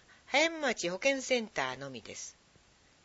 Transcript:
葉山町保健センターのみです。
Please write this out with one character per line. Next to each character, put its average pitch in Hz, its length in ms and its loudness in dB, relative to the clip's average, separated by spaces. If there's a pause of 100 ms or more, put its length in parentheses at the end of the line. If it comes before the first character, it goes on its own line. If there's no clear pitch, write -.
(260)
葉 - 120 4
山 330 200 4
町 254 300 0
保 185 100 -4
健 269 240 2
セ 247 180 2
ン 220 60 -6
タ 135 240 -2
ー 127 80 -8
の 139 100 -10
み 127 120 -10
で 98 160 -14
す。 - 200 -14 (680)